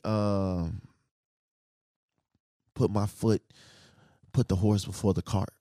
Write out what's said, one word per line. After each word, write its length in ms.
um, 760
put 180
my 160
foot, 340
put 160
the 80
horse 300
before 280
the 80
cart. 400